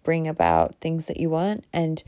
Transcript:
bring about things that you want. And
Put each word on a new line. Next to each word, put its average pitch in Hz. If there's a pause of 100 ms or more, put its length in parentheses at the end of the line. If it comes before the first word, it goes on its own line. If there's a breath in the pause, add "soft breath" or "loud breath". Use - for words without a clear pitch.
bring 165
about 85
things 165
that -
you 165
want. 180
And 160